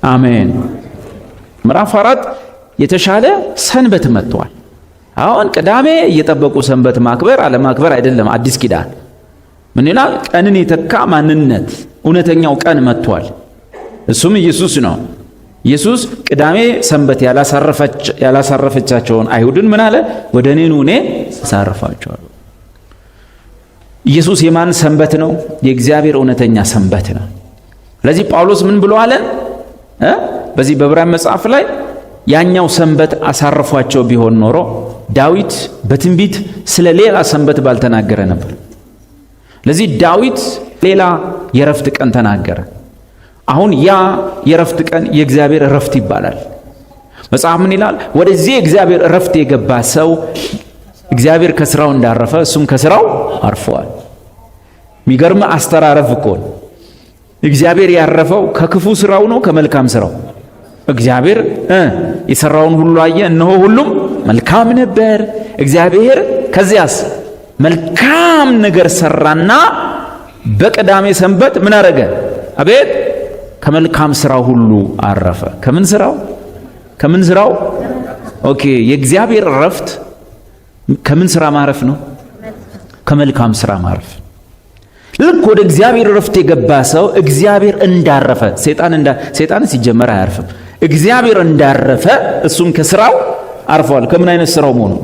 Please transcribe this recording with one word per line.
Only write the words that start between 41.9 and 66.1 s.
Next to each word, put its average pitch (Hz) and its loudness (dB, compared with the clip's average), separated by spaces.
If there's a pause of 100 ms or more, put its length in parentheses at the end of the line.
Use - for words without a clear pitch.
ቀን 135 -2
ተናገረ። 104 -2 (880)
አሁን 180 2
ያ 160 4 (540)
የረፍት 165 2
ቀን 165 -2
የእግዚአብሔር 147 2
እረፍት 139 0
ይባላል። - -2 (880)
መጽሐፍ 165 0
ምን 190 0
ይላል? 196 0 (160)
"ወደዚህ 180 2
የእግዚአብሔር 180 2
እረፍት - 0
የገባ 131 0 (180)
ሰው 160 0 (1000)
እግዚአብሔር 160 2
ከስራው 151 0
እንዳረፈ 117 0
እሱም 151 0
ከስራው 156 2 (380)
አርፈዋል።" - -4 (1160)
የሚገርም 165 2
አስተራረፍ 156 2
እኮ - -4 (100)
ነው። - -10 (920)
እግዚአብሔር 170 2
ያረፈው 175 2
ከክፉ 175 -2 (100)
ስራው 196 2
ነው 233 0
ከመልካም 151 0
ስራው? 104 -2 (760)
እግዚአብሔር 127 0 (300)
እ 185 4 (480)
የሰራውን 156 2
ሁሉ 160 2
አየ፣ 165 2
እነሆ 165 2
ሁሉም 220 4 (380)
መልካም 233 2
ነበር። 220 2 (400)
እግዚአብሔር 175 4 (340)